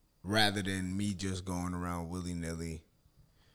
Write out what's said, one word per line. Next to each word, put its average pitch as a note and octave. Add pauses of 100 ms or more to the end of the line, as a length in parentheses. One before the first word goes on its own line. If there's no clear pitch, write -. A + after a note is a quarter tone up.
(220)
Rather G2+
than F#2
me G2+
just F#2
going F2+
around F2
willy-nilly E2+ (720)